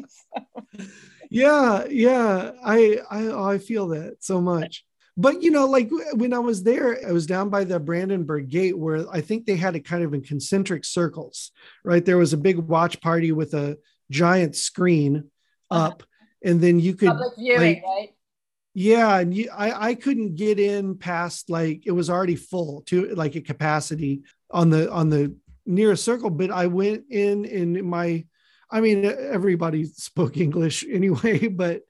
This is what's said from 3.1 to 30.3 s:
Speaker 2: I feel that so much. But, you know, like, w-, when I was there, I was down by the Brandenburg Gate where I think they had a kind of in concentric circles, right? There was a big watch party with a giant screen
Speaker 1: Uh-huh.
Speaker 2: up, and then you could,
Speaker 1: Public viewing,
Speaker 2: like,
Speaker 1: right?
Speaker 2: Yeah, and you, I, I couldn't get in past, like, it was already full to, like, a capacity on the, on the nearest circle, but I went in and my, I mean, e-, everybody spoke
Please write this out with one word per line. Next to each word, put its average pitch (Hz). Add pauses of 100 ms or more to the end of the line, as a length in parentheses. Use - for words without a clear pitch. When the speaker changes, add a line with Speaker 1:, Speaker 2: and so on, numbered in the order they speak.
Speaker 2:
I 202
feel 196
that 160
so 185
much. 175 (320)
But, 294
you 330
know, 285
like, 254
w-, 330 (100)
when 240
I 240
was 226
there, 254
I 180
was 170
down 190
by 202
the 180
Brandenburg 160
Gate 180
where 160
I 175
think 220
they 196
had 180
a 156
kind 175
of 147
in 139
concentric 180
circles, - (320)
right? 175
There 180
was 165
a 156
big 180
watch 165
party 165
with 151
a 147 (320)
giant 170
screen 156 (400)
Speaker 1:
Uh-huh. 165
Speaker 2:
up, - (400)
and 170
then 175
you 180
could, 190
Speaker 1:
Public 165
viewing, 247
Speaker 2:
like, 170
Speaker 1:
right? 196 (640)
Speaker 2:
Yeah, 208
and 175
you, 226
I, 214
I 247
couldn't 226
get 208
in 202
past, 175
like, 160
it 190
was 175
already 180
full 151
to, 180
like, 156
a 165
capacity 151 (280)
on 170
the, 156
on 160
the 143 (300)
nearest 202
circle, 233
but 180
I 180
went 202
in 202
and 180
my, 170 (460)
I 220
mean, 208
e-, 202
everybody 180
spoke -